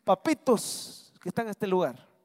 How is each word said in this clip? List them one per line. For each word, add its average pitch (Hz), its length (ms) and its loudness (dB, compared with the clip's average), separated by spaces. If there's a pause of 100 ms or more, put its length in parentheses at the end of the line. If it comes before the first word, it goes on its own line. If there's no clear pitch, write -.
Papitos - 1160 0
que - 100 -10
están 226 160 -4
en 214 60 -8
este 202 160 -6
lugar, 175 400 0 (180)